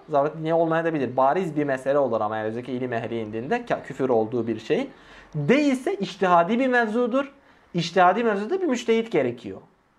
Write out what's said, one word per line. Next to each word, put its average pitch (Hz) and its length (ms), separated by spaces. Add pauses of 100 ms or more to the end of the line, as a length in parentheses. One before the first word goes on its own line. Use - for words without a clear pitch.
zarurat-ı 151 300
diniye 160 160
olmaya 165 300
da 165 100
bilir. 127 220
Bariz 147 400
bir 151 80
mesele 135 340
olur 117 220
ama 107 160
yani 110 100
özellikle 123 260
ilim 123 200
ehli 117 280
indinde 113 360
ka-, - 260
küfür 131 260
olduğu 113 380
bir 113 120
şey. - 320 (440)
Değilse 262 600
içtihadi 180 640
bir 269 80
mevzudur. 247 640 (420)
İçtihadi 185 500
mevzuda 226 380
bir 359 40
müştehit 226 460
gerekiyor. 120 480 (380)